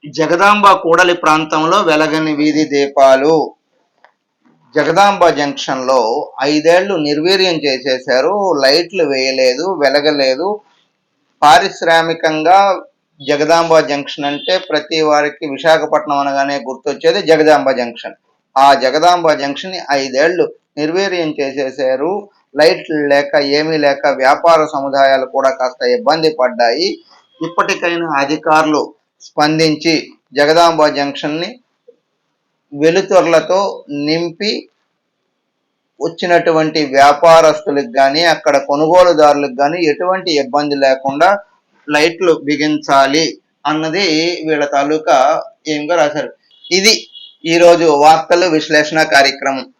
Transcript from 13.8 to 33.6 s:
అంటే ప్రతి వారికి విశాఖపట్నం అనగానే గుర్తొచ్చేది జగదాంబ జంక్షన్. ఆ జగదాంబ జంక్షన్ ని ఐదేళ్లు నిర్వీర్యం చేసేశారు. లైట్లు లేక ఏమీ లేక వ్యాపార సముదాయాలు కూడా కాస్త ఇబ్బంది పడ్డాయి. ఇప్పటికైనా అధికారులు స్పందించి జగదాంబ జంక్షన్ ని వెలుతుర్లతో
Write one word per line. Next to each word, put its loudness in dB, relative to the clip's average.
అంటే -4
ప్రతి -4
వారికి -2
విశాఖపట్నం 0
అనగానే -2
గుర్తొచ్చేది -4
జగదాంబ 4
జంక్షన్. -6
ఆ 6
జగదాంబ 2
జంక్షన్ -6
ని -12
ఐదేళ్లు -2
నిర్వీర్యం -4
చేసేశారు. -4
లైట్లు 0
లేక 0
ఏమీ 0
లేక 0
వ్యాపార 2
సముదాయాలు 0
కూడా -2
కాస్త -6
ఇబ్బంది 0
పడ్డాయి. 0
ఇప్పటికైనా -4
అధికారులు -2
స్పందించి -2
జగదాంబ 2
జంక్షన్ -6
ని -10
వెలుతుర్లతో 0